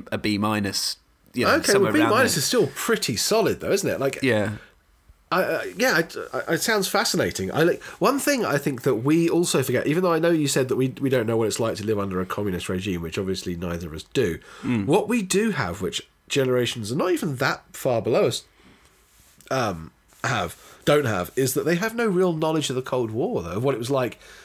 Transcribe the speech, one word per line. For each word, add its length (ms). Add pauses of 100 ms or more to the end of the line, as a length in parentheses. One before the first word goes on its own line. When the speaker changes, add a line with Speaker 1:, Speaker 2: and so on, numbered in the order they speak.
(120)
Speaker 1:
a 80
B 180
minus. 600 (360)
You 120
know, 100
Speaker 2:
Okay, 160
Speaker 1:
somewhere 200
Speaker 2:
well, 120
Speaker 1:
around 80
Speaker 2:
B 60
minus 180
Speaker 1:
there. 60
Speaker 2:
is 40
still 300
pretty 400
solid, 460
though, 100
isn't 180
it? 100
Like, 220
Speaker 1:
Yeah. 360 (760)
Speaker 2:
I, 100
uh, 220 (120)
yeah, 260 (320)
I, 40
I, 160
it 80
sounds 260
fascinating. 640
I, 120
like, 180 (180)
one 200
thing 260
I 140
think 240
that 140
we 300
also 360
forget, 240
even 160
though 100
I 60
know 100
you 180
said 220
that 60
we, 140 (120)
we 80
don't 160
know 100
what 120
it's 120
like 180
to 80
live 120
under 240
a 60
communist 420
regime, 320
which 160
obviously 380
neither 320
of 60
us 100 (100)
do. 240 (240)
Speaker 1:
Mm. 240
Speaker 2:
What 240
we 140
do 260
have, 320
which 260 (220)
generations 640
are 40
not 160
even 260
that 260 (100)
far 300
below 240
us, 160 (1080)
um, 400 (320)
have, 320 (300)
don't 200
have, 300
is 180
that 120
they 100
have 200
no 120
real 260
knowledge 360
of 60
the 60
Cold 300
War, 300
though, 160
of 60
what 120
it 40
was 120
like 280 (260)